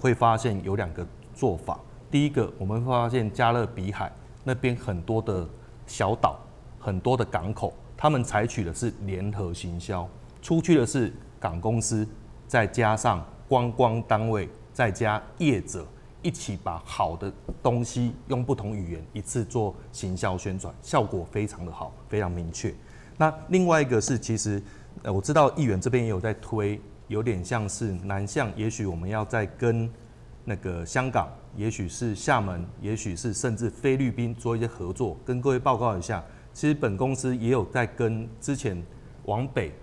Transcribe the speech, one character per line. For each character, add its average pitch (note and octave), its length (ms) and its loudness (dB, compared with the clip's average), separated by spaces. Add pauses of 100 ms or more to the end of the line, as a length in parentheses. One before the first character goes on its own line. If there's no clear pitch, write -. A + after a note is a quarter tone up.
会 B2+ 120 6
发 A2+ 240 6
现 G#2+ 280 0
有 F#2+ 100 -2
两 G2 180 -2
个 F2 140 -6 (260)
做 G2+ 240 0
法。 - 220 -6 (320)
第 C#3+ 160 4
一 - 20 4
个， B2+ 300 2
我 F#2+ 60 -4
们 A2 200 0
会 B2+ 60 0
发 A#2+ 180 4
现 A2+ 220 2
加 A#2+ 220 4
勒 A#2+ 120 4
比 G2 280 -4
海 G2 180 -4 (320)
那 C3 100 0
边 B2 220 2
很 G2 260 -4
多 A2 220 0
的 F#2 260 -2 (380)
小 G2+ 300 0
岛、 - 240 2 (400)
很 F#2+ 180 -2
多 B2+ 180 4
的 A#2 80 2
港 F#2+ 300 -2
口， - 180 -2 (240)
他 - 140 4
们 B2+ 140 4
采 G#2+ 200 2
取 A#2 200 -2
的 E2 100 -2
是 A2+ 180 -2 (140)
联 F#2+ 240 -2
合 G2 240 -2
行 F2 240 -6
销， F2+ 300 -4 (340)
出 E3 180 2
去 D#3+ 180 8
的 A#2+ 60 8
是 A#2 280 2 (260)
港 F2 220 -2
公 A2+ 200 2
司， A2 240 2 (440)
再 A2+ 180 4
加 A2 300 4
上 G2+ 280 2 (240)
观 A#2+ 220 4
光 A2+ 320 4
单 A2 260 2
位， G2+ 200 2 (240)
再 A2+ 180 2
加 G#2+ 320 2 (160)
业 C#3 220 4
者， E2 260 -8 (360)
一 - 80 0
起 - 300 -4
把 E2 240 -4
好 E2+ 320 0
的 G2 160 -4 (300)
东 A#2+ 220 2
西 A#2+ 280 0 (140)
用 B2 180 0
不 C#3 80 2
同 G#2 240 -2
语 E2+ 180 -4
言 D#2+ 180 -8
一 G#2+ 80 -6
次 A2+ 240 -2
做 G#2 280 0 (200)
行 F#2 240 -4
销 F#2 200 0
宣 F#2+ 220 -4
传， F2 240 -10
效 C3 220 2
果 F#2 260 -2
非 G#2 160 0
常 F2 180 -8
的 F2 60 -6
好， D2 220 -10 (160)
非 G#2 100 0
常 F#2+ 100 2
明 E2+ 220 -4
确。 E2 240 -4 (420)
那 D#3 160 4 (140)
另 F3+ 220 4
外 D#3+ 120 8
一 D3 40 6
个 B2 160 4
是， A#2+ 180 2
其 A2+ 180 -2
实， G2+ 240 0 (440)
呃， G#2 80 0
我 F#2+ 80 2
知 D3 120 0
道 D3 220 8
议 D#3+ 80 0
员 G2+ 180 4
这 B2 80 0
边 A#2+ 140 4
也 A2+ 80 0
有 F#2+ 80 0
在 A2 160 0
推 G#2 460 -2 (300)
有 G#2 100 0
点 G#2 240 0
像 G#2+ 240 0
是 G#2+ 220 -2 (140)
南 G2 200 -2
向， A#2+ 300 0
也 A2 160 -2
许 A2 160 -2
我 F2+ 80 -2
们 E2+ 160 -4
要 G#2+ 140 0
再 G#2+ 200 0
跟 A2+ 460 2 (540)
那 A2 120 -4
个 F2 300 -4
香 C3 240 0
港， A#2 180 2 (280)
也 G#2+ 120 -2
许 G2+ 200 -2
是 A2 260 -2
厦 B2+ 260 2
门， F2+ 240 -2 (160)
也 G#2 140 -2
许 F#2+ 220 -4
是 G#2 180 -4
甚 A#2 220 0
至 A2+ 120 0
菲 C3+ 280 2
律 C3 160 2
宾 A#2+ 200 -2
做 A#2 240 -2
一 A2+ 40 0
些 A#2 60 0
合 F#2 260 -6
作。 G#2 240 -2 (100)
跟 B2 140 0
各 C3+ 100 2
位 B2+ 80 4
报 B2+ 180 4
告 G#2+ 220 2
一 - 20 -4
下， F2+ 220 -4 (300)
其 - 160 0
实 D3+ 40 6
本 B2 240 0
公 B2+ 160 2
司 B2+ 240 0
也 A2+ 120 0
有 A#2+ 160 4
在 B2 200 0
跟 A2 440 0 (120)
之 C#3+ 140 -2
前 G2 260 -2 (440)
往 A2 240 0
北 F2+ 240 -2 (100)